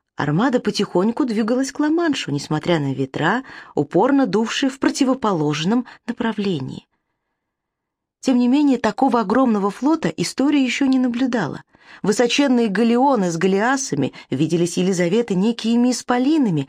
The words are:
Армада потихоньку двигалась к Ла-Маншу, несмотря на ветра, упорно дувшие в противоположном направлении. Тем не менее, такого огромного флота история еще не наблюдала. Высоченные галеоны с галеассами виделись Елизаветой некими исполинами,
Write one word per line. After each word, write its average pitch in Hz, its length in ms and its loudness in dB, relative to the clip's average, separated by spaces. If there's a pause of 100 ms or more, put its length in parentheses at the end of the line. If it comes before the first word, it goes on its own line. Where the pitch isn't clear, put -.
(160)
Армада 202 440 0
потихоньку 208 640 -2
двигалась 240 480 -2
к - 80 -8
Ла-Маншу, 311 500 -2
несмотря 151 480 -2
на 139 160 -2
ветра, 151 480 -2 (320)
упорно 247 520 2
дувшие 220 440 -2
в - 80 -14
противоположном 214 1080 0 (200)
направлении. 202 800 -6 (1400)
Тем 247 140 2
не 247 100 2
менее, 277 300 4
такого 233 420 0
огромного 214 500 2
флота 302 380 -2
история 269 560 0
еще 254 220 -2
не 262 120 2
наблюдала. 240 640 -2 (400)
Высоченные 240 680 2
галеоны 233 600 2
с 165 60 -4
галеассами 190 800 0 (160)
виделись 165 480 0
Елизаветой 185 580 0
некими 233 540 0
исполинами, 247 800 0